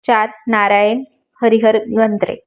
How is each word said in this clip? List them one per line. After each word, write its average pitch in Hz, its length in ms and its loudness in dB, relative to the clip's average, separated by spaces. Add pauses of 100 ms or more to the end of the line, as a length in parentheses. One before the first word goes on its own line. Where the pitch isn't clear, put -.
चार, 220 220 0 (180)
नारायण 208 560 0 (380)
हरिहर 226 340 2
गंत्रे. 214 600 -2 (120)